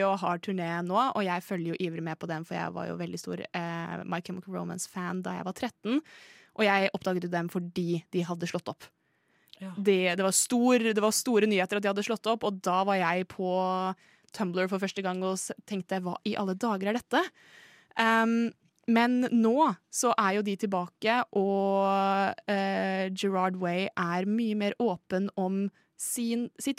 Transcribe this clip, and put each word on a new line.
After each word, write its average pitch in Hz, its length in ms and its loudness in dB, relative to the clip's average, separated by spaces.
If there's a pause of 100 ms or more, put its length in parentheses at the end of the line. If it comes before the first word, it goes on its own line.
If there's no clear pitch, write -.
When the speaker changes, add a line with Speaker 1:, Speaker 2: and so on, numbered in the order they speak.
Speaker 1:
jo 196 100 4
og 190 80 -2
har 175 180 0
turné 175 480 -4
nå, 220 300 2
og 208 80 0
jeg 180 180 -2
følger 165 320 -4
jo - 60 -6
ivrig 165 220 -4
med 160 160 -6
på 170 100 -8
dem, 165 160 -6
for 180 100 -10
jeg 170 180 -4
var 175 140 -8
jo 170 100 -6
veldig 175 220 -8
stor, 175 200 -8 (140)
eh, 170 520 -6
My 175 160 -6
Chemical 185 340 -12
Romance-fan 180 680 -8
da 185 100 -6
jeg 175 120 -8
var 185 100 -6
tretten, 247 460 -4 (540)
og 220 100 -2
jeg 196 300 4
oppdaget 185 300 -2
jo 175 60 -6
dem 170 180 -2
fordi 175 640 -4
de 175 100 0
hadde 170 240 -4
slått - 220 -6
opp. - 160 -12 (720)
Speaker 2:
Ja. 190 160 -12
Speaker 1:
Det, 185 440 2
det 196 40 0
var 190 100 4
stor, 247 460 4
det 226 220 2
var 214 120 4
store 220 340 4
nyheter 196 320 2
at 202 40 0
de 202 60 2
hadde 202 160 0
slått 214 220 -4
opp, 220 180 2
og 196 160 -2
da 185 240 2
var 196 120 2
jeg 180 300 2
på 185 680 -2 (360)
Tumblr 185 380 -2
for 196 100 -2
første 190 240 -4
gang 185 220 -2
og 185 140 -2
s-, - 120 -6 (160)
tenkte, 190 360 -4
«Hva 180 120 -4 (120)
i 208 100 -2
alle 190 180 -2
dager 196 340 -2
er 214 40 2
dette?» 247 300 0 (760)
Ehm, 226 560 2 (340)
men 240 360 4 (100)
nå 233 420 4 (160)
så 240 280 2
er 196 160 4
jo 208 80 2
de 202 140 0
tilbake, 208 760 0
og, 196 1040 2 (120)
eh, 190 680 0
Gerard 190 420 0
Way 185 400 -2
er 180 300 -2
mye 214 280 0
mer 208 240 0
åpen 196 600 -2
om 196 320 -2 (260)
sin, 233 540 -4 (100)
sitt 277 180 -4